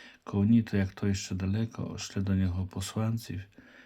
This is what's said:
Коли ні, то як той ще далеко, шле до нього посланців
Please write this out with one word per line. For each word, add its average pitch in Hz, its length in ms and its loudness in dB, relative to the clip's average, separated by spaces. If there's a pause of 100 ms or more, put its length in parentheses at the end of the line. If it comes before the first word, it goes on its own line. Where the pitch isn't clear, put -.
(240)
Коли 101 220 2
ні, 113 180 8
то 107 140 -2
як 95 140 2
той 101 240 0
ще 98 200 -4
далеко, 98 640 -2
шле - 240 -6
до 98 140 0
нього 92 320 2
посланців 110 760 -4 (420)